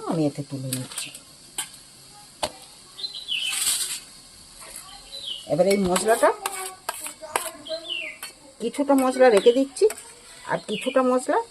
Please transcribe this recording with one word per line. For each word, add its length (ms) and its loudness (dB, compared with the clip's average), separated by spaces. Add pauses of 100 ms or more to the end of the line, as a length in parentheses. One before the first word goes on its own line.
(100)
আমি 180 0
এতে 220 -6
তুলে 260 -8
নিচ্ছি। 320 -10 (4000)
এবার 200 4
এই 60 4 (100)
মশলাটা 420 2 (2250)
কিছুটা 420 2
মশলা 240 6 (100)
রেখে 220 8
দিচ্ছি, 280 4 (640)
আর 80 0 (100)
কিছুটা 320 0 (100)
মশলা 280 2 (120)